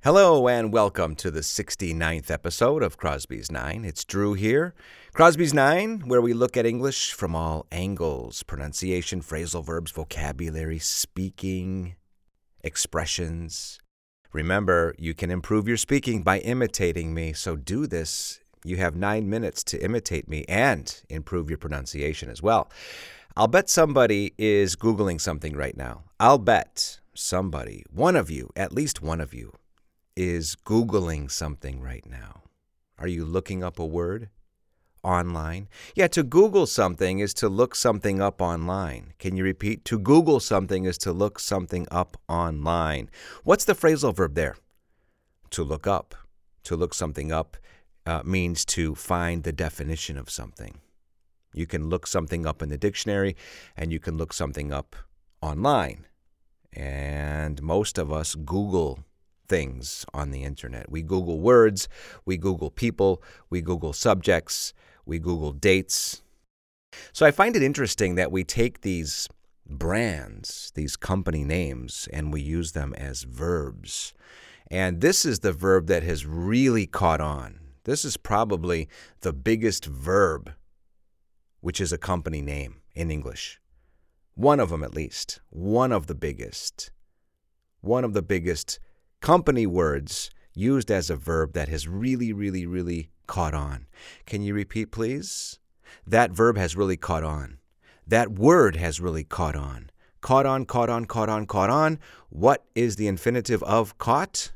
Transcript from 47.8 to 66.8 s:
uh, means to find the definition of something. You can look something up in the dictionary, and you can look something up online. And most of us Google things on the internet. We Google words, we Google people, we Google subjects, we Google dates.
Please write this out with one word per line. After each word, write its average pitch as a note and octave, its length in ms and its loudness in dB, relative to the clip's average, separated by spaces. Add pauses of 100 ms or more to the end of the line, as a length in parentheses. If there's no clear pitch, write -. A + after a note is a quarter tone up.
uh, E2 180 -2
means F2 400 0
to D#2 300 -2
find E2+ 480 -2
the E2 100 -4
definition D2+ 640 -6
of C2 140 -12
something. - 480 -14 (760)
You E2 140 -4
can D#2 220 -4
look F2 180 -2
something E2 400 -2
up D2+ 160 -6
in D2 60 -6
the D2 80 -6
dictionary, G2 580 0 (420)
and E2 160 -4
you D#2+ 60 -4
can D#2+ 180 -6
look D#2+ 160 -6
something D2 400 -6
up C#2 220 -8 (480)
online. D#2+ 640 0 (680)
And D2 880 -6
most F2 380 0
of D2+ 120 -2
us D#2 220 -4
Google E2+ 720 -2 (420)
things C2 680 -4
on C#2+ 180 -4
the C2+ 120 -8
internet. C#2 460 -10
We D#2+ 120 -6
Google E2+ 380 -2
words, A2 480 8 (380)
we F#2+ 120 -2
Google D#2+ 340 -2
people, G2 500 2 (280)
we F2 120 -2
Google D#2+ 320 -4
subjects, F#2+ 800 2 (320)
we E2 140 -4
Google D#2+ 320 -2
dates. F#2 720 2 (920)